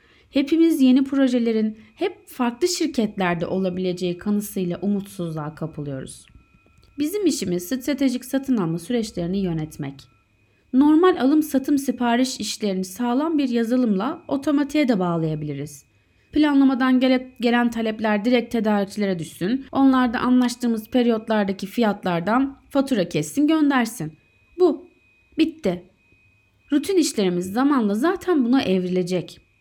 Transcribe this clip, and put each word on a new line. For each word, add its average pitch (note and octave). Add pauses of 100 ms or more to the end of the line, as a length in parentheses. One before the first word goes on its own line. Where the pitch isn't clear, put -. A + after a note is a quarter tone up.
(300)
Hepimiz D#4
yeni C4
projelerin A#3 (160)
hep -
farklı B3
şirketlerde G3
olabileceği F3+
kanısıyla G3+
umutsuzluğa E3+
kapılıyoruz. D3 (720)
Bizim F4+
işimiz F3
stratejik C4
satın C4+
alma E3+
süreçlerini G3
yönetmek. D#3 (800)
Normal D#4
alım C#4+
satım C4+
sipariş B3
işlerini G3
sağlam C4
bir C#4
yazılımla A#3
otomatiğe C#4+
de A#3
bağlayabiliriz. D#3 (420)
Planlamadan C4+
gele-, B3+
gelen A#3+
talepler G#3+
direkt A#3+
tedarikçilere G3+
düşsün. F#3+
Onlar B3+
da B3
anlaştığımız A#3+
periyotlardaki A3
fiyatlardan G#3 (100)
fatura C4
kessin, E3+
göndersin. C#4 (480)
Bu. E4+ (520)
Bitti. F3 (920)
Rutin D4+
işlerimiz F#3
zamanla B3
zaten E4
buna B3
evrilecek. F3+ (200)